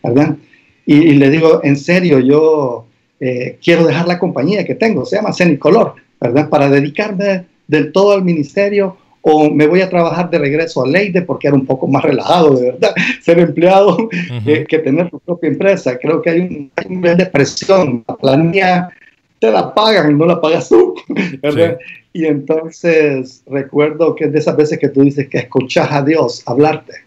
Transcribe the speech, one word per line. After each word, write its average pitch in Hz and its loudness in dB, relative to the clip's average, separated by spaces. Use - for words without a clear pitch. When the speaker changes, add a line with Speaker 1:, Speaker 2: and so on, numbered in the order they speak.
Speaker 1:
¿verdad? 147 0
Y, 147 4
y 156 6
le 139 6
digo, 160 2
"En 143 2
serio, 170 2
yo, 139 2
eh, 127 -6
quiero 165 2
dejar 165 0
la 175 -2
compañía 170 -2
que 123 -6
tengo, 208 -2
se 185 -6
llama - -4
Cenicolor, 165 0
¿verdad? 139 -2
Para 139 0
dedicarme 185 -2
del 151 -2
todo 202 2
al 196 0
ministerio, 190 -2
o 156 4
me 147 2
voy 175 2
a 180 -2
trabajar 170 -2
de 170 -2
regreso 147 -2
a 123 -2
Leide", 180 0
porque - -6
era 143 2
un 131 2
poco 131 -4
más 135 0
relajado, 151 2
de 123 0
verdad, 196 -2
<laughs> - -8
ser 170 4
empleado, 175 4
Speaker 2:
Ujú. 226 -4
Speaker 1:
eh, 151 0
que - 0
tener 160 -2
tu - -16
propia 175 -6
empresa. 135 -2
Creo 151 -2
que - -2
hay 165 0
un, 160 -8
hay 170 -6
un 185 -10
nivel 170 2
de 180 2
presión, 143 -2
la 135 -10
planilla 175 0
te 220 2
la 196 -2
pagan 208 2
y 147 4
no 151 2
la 170 0
pagas 160 -2
tú, - 4
<laughs> 156 -6
¿verdad? 165 0
Speaker 2:
Sí. - -20
Speaker 1:
Y 160 -4
entonces 156 -2
recuerdo 147 -2
que 160 -4
es 147 -2
de 151 2
esas 156 -2
veces 151 0
que 139 -2
tú 135 2
dices 139 0
que - -6
escuchas 127 -2
a 143 -2
Dios 139 -2
hablarte 143 -2